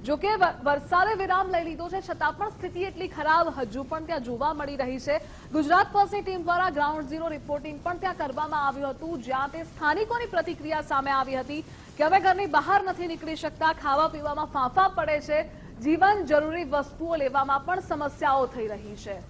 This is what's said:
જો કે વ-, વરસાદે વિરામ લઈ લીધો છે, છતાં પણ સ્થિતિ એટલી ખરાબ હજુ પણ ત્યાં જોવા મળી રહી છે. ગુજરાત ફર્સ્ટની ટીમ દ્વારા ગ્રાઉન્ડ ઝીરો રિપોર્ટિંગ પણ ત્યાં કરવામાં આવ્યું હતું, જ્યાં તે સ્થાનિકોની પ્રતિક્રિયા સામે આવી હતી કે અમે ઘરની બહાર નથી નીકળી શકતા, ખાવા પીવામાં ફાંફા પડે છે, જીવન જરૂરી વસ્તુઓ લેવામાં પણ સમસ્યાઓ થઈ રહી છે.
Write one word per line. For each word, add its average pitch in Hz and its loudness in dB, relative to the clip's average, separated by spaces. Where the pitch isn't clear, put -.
જો 277 0
કે 392 0
વ-, 349 2
વરસાદે 359 4
વિરામ 370 2
લઈ 339 2
લીધો 330 -8
છે, 370 -4
છતાં 311 -2
પણ 415 -4
સ્થિતિ 359 -6
એટલી 370 -6
ખરાબ 311 2
હજુ 254 -6
પણ 311 -6
ત્યાં 311 -4
જોવા 247 -2
મળી 285 -6
રહી 262 -4
છે. 294 0
ગુજરાત 349 4
ફર્સ્ટની 403 2
ટીમ 370 -6
દ્વારા 349 2
ગ્રાઉન્ડ 294 -2
ઝીરો 320 -6
રિપોર્ટિંગ 294 -6
પણ 349 -2
ત્યાં 359 -2
કરવામાં 294 -2
આવ્યું 277 -2
હતું, 320 -6
જ્યાં 262 -2
તે 320 -10
સ્થાનિકોની 440 0
પ્રતિક્રિયા 311 -2
સામે 277 0
આવી 269 0
હતી 277 -6
કે 294 2
અમે 349 6
ઘરની 370 4
બહાર 320 4
નથી 359 -4
નીકળી 320 -6
શકતા, 320 0
ખાવા 302 2
પીવામાં 302 -4
ફાંફા 285 4
પડે 311 0
છે, 302 0
જીવન 339 4
જરૂરી 311 2
વસ્તુઓ 330 -2
લેવામાં 277 2
પણ 370 0
સમસ્યાઓ 285 0
થઈ 247 -6
રહી 208 -10
છે. 196 -10